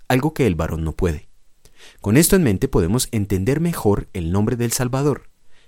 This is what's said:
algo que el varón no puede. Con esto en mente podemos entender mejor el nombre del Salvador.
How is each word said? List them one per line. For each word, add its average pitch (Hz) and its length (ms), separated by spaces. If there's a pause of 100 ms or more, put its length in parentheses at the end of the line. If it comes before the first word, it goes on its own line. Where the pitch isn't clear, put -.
algo 131 260
que 139 120
el 92 80
varón 80 300
no 78 100
puede. 80 340 (720)
Con 104 160
esto 175 200
en 185 60
mente 110 260
podemos 101 440
entender 104 480
mejor 160 520
el 85 180
nombre 107 260
del 117 160
Salvador. 135 580 (380)